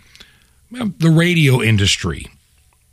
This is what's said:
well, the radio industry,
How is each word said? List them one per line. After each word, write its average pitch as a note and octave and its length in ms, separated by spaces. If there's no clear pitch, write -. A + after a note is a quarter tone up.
well, A#3 260
the E3 140
radio D#3+ 500
industry, G2+ 640